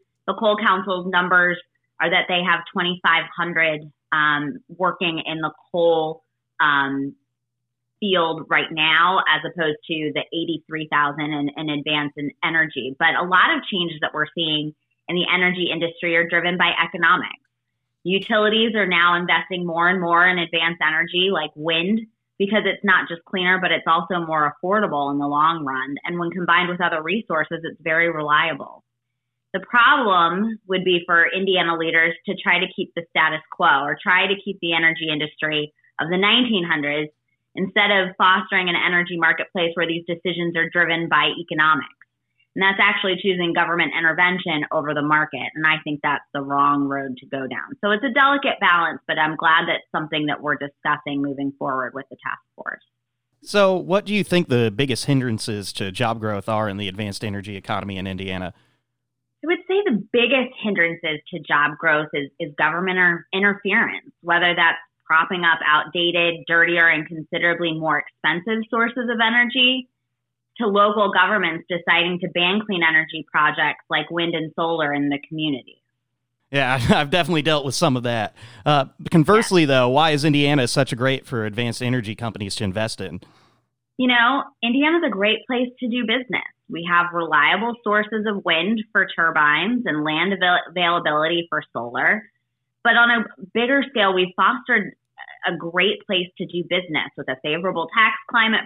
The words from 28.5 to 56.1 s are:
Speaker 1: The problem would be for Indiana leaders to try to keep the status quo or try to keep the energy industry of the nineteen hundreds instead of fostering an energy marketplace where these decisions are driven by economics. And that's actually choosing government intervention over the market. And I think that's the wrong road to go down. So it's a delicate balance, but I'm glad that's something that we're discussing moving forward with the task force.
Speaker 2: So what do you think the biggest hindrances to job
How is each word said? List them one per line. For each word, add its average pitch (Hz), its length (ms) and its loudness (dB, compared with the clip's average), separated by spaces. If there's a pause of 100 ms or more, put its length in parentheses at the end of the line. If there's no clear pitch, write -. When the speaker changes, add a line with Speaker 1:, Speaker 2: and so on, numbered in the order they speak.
Speaker 1:
The 185 100 -6
problem 220 1040 2
would 185 180 0
be 175 220 2
for 170 180 6 (100)
Indiana 180 400 2
leaders 165 380 0 (140)
to 185 140 -2
try 180 180 2
to 185 160 -2
keep - 200 -6
the 170 140 -6
status 156 320 0 (100)
quo 156 320 4
or 147 180 -2
try 190 260 2
to 196 80 0 (100)
keep 190 160 -8
the 170 120 -2
energy 160 380 0
industry 151 600 -4 (260)
of 151 120 -4
the 185 60 0
nineteen 214 460 2
hundreds 151 460 -2 (460)
instead 196 340 0
of 185 260 0
fostering 190 540 2
an 175 60 0
energy 175 420 0
marketplace 165 560 0
where 170 140 -2
these 165 180 -4
decisions 170 500 -4
are 165 140 0
driven 165 400 0
by 151 320 2
economics. 156 480 0 (640)
And 185 80 -2
that's 196 180 2
actually 202 400 0
choosing 180 320 0
government 170 440 0
intervention 165 760 0
over 147 220 -2
the 143 100 -2
market. 147 520 0
And 156 100 -4
I 156 180 2
think 151 180 -8
that's 143 220 -2 (100)
the 143 80 -4
wrong 143 440 2
road 139 320 -6
to - 100 -20
go 135 200 -8
down. - 340 -10
So 208 100 2
it's 208 120 0
a 269 80 -2
delicate 277 480 2
balance, 175 480 2
but 160 100 -2
I'm 156 180 0
glad 165 320 2
that's 160 240 -2
something 156 340 -4
that 147 160 -4
we're 147 140 -2
discussing 143 680 -4
moving 139 360 -4
forward 131 360 -4
with 135 160 -12
the 135 140 -20
task - 180 -8 (140)
force. - 260 -12 (640)
Speaker 2:
So 196 320 2
what 175 300 0
do 196 80 -4
you 202 100 2
think 175 260 2
the 120 260 2
biggest 127 300 -2
hindrances 113 680 -2
to 98 180 -6
job 113 280 -2